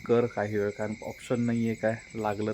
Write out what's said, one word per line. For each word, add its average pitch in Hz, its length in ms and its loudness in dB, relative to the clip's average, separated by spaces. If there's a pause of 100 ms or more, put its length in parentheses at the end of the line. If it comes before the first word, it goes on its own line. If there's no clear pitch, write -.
कर 120 200 6
काही 104 300 -2
वेळ, 104 220 2
कारण 107 240 -4
ऑप्शन 120 380 -4
नाही 117 260 2
आहे 113 80 0
काय, 110 220 0 (180)
लागलं 107 400 0